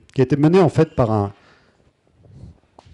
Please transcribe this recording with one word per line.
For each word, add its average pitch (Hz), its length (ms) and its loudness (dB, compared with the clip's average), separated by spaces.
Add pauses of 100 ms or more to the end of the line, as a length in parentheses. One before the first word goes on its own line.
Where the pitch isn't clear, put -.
(120)
qui - 80 -4
a 127 40 4
été 139 120 -4
mené 156 240 2
en 165 80 4
fait - 260 -2
par 117 160 -2
un, 101 220 -2 (1500)
on - 40 -20 (120)